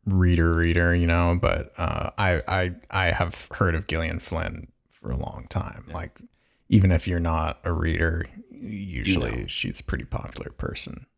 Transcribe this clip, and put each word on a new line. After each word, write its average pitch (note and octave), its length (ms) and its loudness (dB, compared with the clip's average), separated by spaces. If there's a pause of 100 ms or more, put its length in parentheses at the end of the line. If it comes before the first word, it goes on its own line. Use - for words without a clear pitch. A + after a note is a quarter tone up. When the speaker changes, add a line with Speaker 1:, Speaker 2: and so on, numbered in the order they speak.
Speaker 1:
reader, F2 480 6
reader, E2+ 420 4
you F2 120 4
know, E2+ 340 4
but, - 360 0
uh, - 420 -2
I, F#2 280 2
I, F#2 240 0 (200)
I F#2+ 200 2
have - 400 -2
heard F2+ 220 2
of D#2+ 140 -2
Gillian E2 320 -2
Flynn - 480 -6 (240)
for - 200 -14
a B1 60 -2
long - 320 -8
time. - 380 -6
Speaker 2:
Yeah. D#2 80 -12
Speaker 1:
Like, - 240 -10 (500)
even G2 220 8
if E2+ 160 2
you're F2 120 0
not D#2+ 440 -2
a F2 100 -2
reader, E2 520 0 (260)
usually F#2+ 800 -4
Speaker 2:
You A#1 100 -6
know. G1+ 60 -8
Speaker 1:
she's - 320 -6
a - 40 -14
pretty - 220 -6
popular - 460 -10
person. - 560 -8 (100)